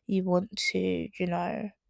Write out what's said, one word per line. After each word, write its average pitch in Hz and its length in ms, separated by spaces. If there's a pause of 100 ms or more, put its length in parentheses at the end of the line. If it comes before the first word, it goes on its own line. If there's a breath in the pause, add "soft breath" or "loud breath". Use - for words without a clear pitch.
you 190 180
want 180 320
to, - 220
you 180 480
know, 175 440 (200)